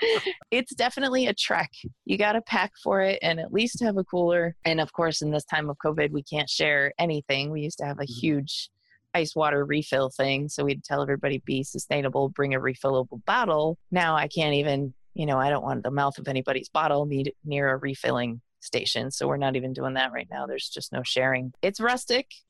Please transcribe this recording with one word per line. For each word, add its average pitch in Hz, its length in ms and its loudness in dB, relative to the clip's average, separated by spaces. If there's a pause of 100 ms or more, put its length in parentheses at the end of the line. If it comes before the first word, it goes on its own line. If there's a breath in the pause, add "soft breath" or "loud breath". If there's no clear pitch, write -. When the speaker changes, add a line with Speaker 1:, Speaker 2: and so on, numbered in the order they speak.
(520 loud breath)
Speaker 1:
It's 247 220 0
definitely 254 540 0
a 208 60 0
trek. - 380 0 (340)
You 190 120 0
gotta 208 240 2
pack 196 300 0 (100)
for 196 200 2
it 190 200 2
and 165 180 2
at - 140 -8
least 233 300 0
have 208 140 2
a 185 60 0
cooler. 175 520 2 (100)
And 160 140 2
of 151 140 0
course, 165 280 0
in 151 100 0
this 151 140 0
time 151 240 -2
of 139 140 -6
covid, 156 280 2
we 147 120 -4
can't 151 260 -4
share 147 480 2
anything. 147 540 0
We 156 100 -4
used 151 180 -6
to 143 60 -4
have 143 140 -4
a 143 40 -2
Speaker 2:
Mm-hmm. 120 160 -8
Speaker 1:
huge 147 500 0 (440 soft breath)
ice 165 220 0
water 147 300 2
refill 147 440 0
thing. 135 400 0
So - 140 -4
we'd 139 200 0
tell 143 180 -2
everybody, 139 440 -2
"Be 131 180 -2
sustainable, 139 680 -2
bring 139 260 0
a 131 40 2
refillable 131 680 -2
bottle." 170 520 2 (140)
Now 170 240 4
I 151 120 2
can't 151 280 2
even, 143 380 0 (200)
you 156 120 -2
know, 135 140 2
I 135 100 2
don't 147 140 2
want 123 200 -4
the 127 80 -2
mouth 139 260 0
of 143 100 -10
anybody's 131 420 -2
bottle 147 360 2
need, 139 280 -2 (100)
near 143 280 0
a 131 60 2
refilling 123 640 -2 (200)
station. 120 500 -2
So - 160 -2
we're 143 100 0
not 135 180 0
even 131 180 -4
doing 131 220 -4
that 131 160 0
right 127 200 -6
now. 135 160 -6
There's 135 220 -8
just - 220 -10
no 127 120 -4
sharing. 127 480 0 (100)
It's 202 180 -2
rustic 247 480 0 (220)